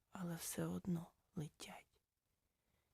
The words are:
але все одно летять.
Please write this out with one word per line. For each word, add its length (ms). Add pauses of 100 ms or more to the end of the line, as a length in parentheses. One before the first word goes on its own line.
(120)
але 240
все 300
одно 440 (260)
летять. 600 (960)